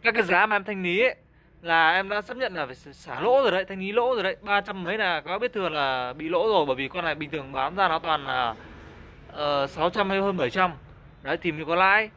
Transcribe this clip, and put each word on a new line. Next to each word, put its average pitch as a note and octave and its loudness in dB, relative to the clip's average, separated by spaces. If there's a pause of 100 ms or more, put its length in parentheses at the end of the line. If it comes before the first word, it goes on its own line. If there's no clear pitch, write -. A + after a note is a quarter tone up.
Các A3+ 2
cái A3+ 2
giá F3+ 4
mà G#3+ 2
em G3+ 0
thanh F#3+ -6
lý F3+ 2
ấy, B3+ 2 (460)
là E3 4
em F#3+ 0
đã G#3 -2
chấp A#3+ -10
nhận B3 -2
là D#3+ -4
phải B2+ -10
xả C3 -12
lỗ A#3+ 4
rồi A#3 4
đấy, F#3 0
thanh G3 -10
lý F#3+ -6
lỗ A#3+ 2
rồi G#3+ -2
đấy. F#3 -2
Ba G3+ 2
trăm G3 -8
mấy F#3 -2
là F3+ 0
các D3 -8
bác G3+ -4
biết B3 -4
thừa F#3 -2
là C3 -2
bị D3+ -8
lỗ F3+ 2
rồi, F#3+ 4
bởi C3 0
vì C3+ -4
con F3 -6
này D#3 -2
bình D3+ -8
thường C#3 -8
bán C#3 -2
ra F#3+ 2
nó D#3+ 0
toàn D#3 -2
là, B2+ -2 (760)
ờ, D3 -2
sáu D#3+ 0
trăm G3 0
hay G3 2
hơn G3 0
bảy C3+ 0
trăm. F#3 0 (520)
Đấy, D3+ -2
tìm E3 -4
thì D#3 -8
có E3 0
lãi. G3 4